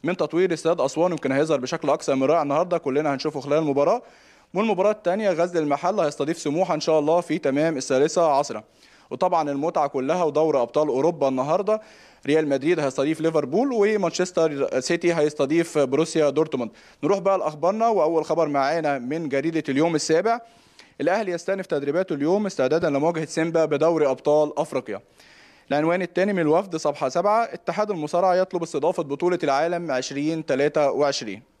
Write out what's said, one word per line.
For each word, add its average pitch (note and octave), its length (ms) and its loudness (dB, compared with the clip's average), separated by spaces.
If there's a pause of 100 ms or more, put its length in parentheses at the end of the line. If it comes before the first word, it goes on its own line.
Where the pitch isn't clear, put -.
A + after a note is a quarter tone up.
من F3 140 -2
تطوير F3 360 0
استاد D#3+ 280 0
أسوان، D#3+ 300 0
يمكن C#3 200 -4
هيظهر D3 280 2
بشكل C#3+ 300 -4
أكثر D3 260 0
من C3+ 80 0
رائع D#3 180 4
النهاردة، E3 360 0
كلنا C#3+ 360 -2
هنشوفه C#3 260 -6
خلال C#3+ 200 0
المباراة. D#3 420 2 (520)
والمباراة G3+ 380 0
الثانية G#3 380 -2
غزل E3+ 340 0
المحلة E3 420 0
هيستضيف C#3+ 320 -4
سموحة E3 360 -2
إن D3+ 60 -2
شاء D#3+ 200 2
الله D#3+ 220 2
في - 160 -4
تمام D3 400 0
الثالثة D3 540 2
عصرا. C3+ 320 -2 (480)
وطبعًا E3 400 0
المتعة C#3+ 360 0
كلها C#3+ 360 0
ودوري D3+ 380 2
أبطال D3+ 260 0
أوروبا C#3 400 0
النهاردة، F3 540 0 (460)
ريال D#3 220 2
مدريد C#3+ 300 0
هيستضيف D3 420 -2
ليفربول، D#3+ 520 0
ومانشستر F3+ 1040 0
سيتي E3+ 340 0
هيستضيف D#3 640 0
بروسيا D3 520 2
دورتموند. C3+ 420 -2 (320)
نروح G3 160 2
بقى F#3+ 180 2
لأخبارنا، E3+ 500 0
وأول E3 380 2
خبر D#3+ 220 2
معانا C#3+ 520 0
من D3 300 -6
جريدة D3 400 -2
اليوم D#3 260 2
السابع: G3 460 0 (600)
الأهلي F#3 300 0
يستأنف F#3 340 -4
تدريباته D3+ 480 -2
اليوم E3+ 320 0
استعدادا D#3+ 440 0
لمواجهة D#3 360 0
سيمبا D#3+ 400 0
بدوري D3+ 420 2
أبطال D3 520 2
أفريقيا. B2 420 -6 (680)
العنوان D#3+ 300 2
الثاني F#3 320 0
من F#3 60 -2
الوفد، E3+ 360 2
صفحة D3 340 -2
سبعة: G#3 340 0
اتحاد G#3 480 -4
المصارعة F3 440 0
يطلب F#3 280 -2
استضافة F3 400 -2
بطولة E3+ 400 -2
العالم D#3+ 480 -2
عشرين C#3+ 540 -4
تلاتة C#3+ 460 2
وعشرين. A#2 500 -2 (180)